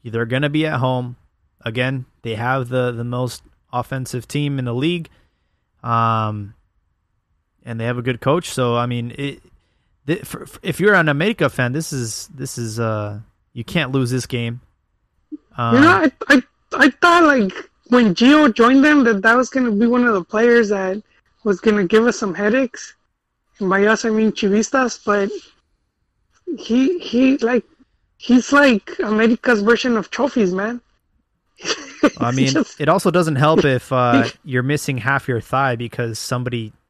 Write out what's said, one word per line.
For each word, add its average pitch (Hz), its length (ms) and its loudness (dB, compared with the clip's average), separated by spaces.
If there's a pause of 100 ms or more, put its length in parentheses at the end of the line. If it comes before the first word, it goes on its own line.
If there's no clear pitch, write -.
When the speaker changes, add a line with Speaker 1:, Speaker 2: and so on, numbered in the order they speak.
Speaker 1:
They're 117 220 -4
gonna 131 240 -2
be 156 160 -2
at 156 140 -4
home. 127 360 -4 (440)
Again, 127 460 -4 (160)
they 113 120 -8
have 123 340 -4
the, 123 240 -2
the 117 120 -8
most 123 380 -6 (300)
offensive 131 540 -8
team 143 320 -4
in 127 60 -6
the 120 100 -6
league. 160 340 -4 (760)
Um, 110 720 -2 (1080)
and 117 140 -10
they 113 60 -6
have 120 140 -4
a 123 40 -6
good 120 180 -4
coach. 160 300 -2
So, 120 260 -2
I 120 100 -2
mean, 120 320 -6
it, 139 240 -10 (640)
th-, 143 180 -4
for, - 220 -14
for, - 160 -20
if - 180 -6
you're 202 140 4
an 170 140 4
America 156 420 0
fan, 123 220 -4
this 156 200 -8
is, 120 420 -8
this 135 240 -12
is, 113 220 -8
uh, 107 400 -6 (320)
you 120 120 -12
can't 139 280 -4
lose 131 180 0
this 127 160 -4
game. 120 340 -8 (960)
Um, 120 200 0
Speaker 2:
You 262 60 6
know, 330 80 8
I, 381 220 2 (160)
I, 269 140 4 (300)
I 269 180 4
thought, 339 340 4
like, 254 280 2 (360)
when 233 260 4
Gio 277 400 6
joined 262 300 6
them, 294 200 4
that 220 180 2
that 226 140 4
was 254 140 0
gonna 247 220 -2
be 208 140 2
one 240 200 2
of 233 80 2
the 180 100 -2
players 233 460 2
that 190 320 -4 (420)
was 202 160 0
gonna 208 240 2
give 220 220 4
us 240 120 0
some 190 160 -6
headaches. 220 600 -2 (640)
And 190 100 -2
by 196 180 2
us, 220 180 0
I 233 60 -2
mean 220 220 0
Chivistas, 226 720 0
but 202 260 -2 (1300)
he, 269 400 0
he, 262 400 2
like, 240 260 -2 (540)
he's 240 340 2
like 277 480 2
America's 220 640 2
version 233 340 2
of 196 140 -6
trophies, 233 420 0
man. 220 280 -6 (840)
<laughs> - 560 -2
Speaker 1:
I 120 140 0
mean, 131 160 2
Speaker 2:
Just - 320 -2
Speaker 1:
it 151 80 0
also 185 220 2
doesn't 160 260 0
help 151 280 2
if, 131 280 0
uh, 123 440 2
Speaker 2:
<laughs> - 80 -20
Speaker 1:
you're 127 180 -2
missing 139 360 -4
half 135 300 -2
your 120 120 -2
thigh 131 360 -2
because 113 420 -8
somebody 120 540 -6 (180)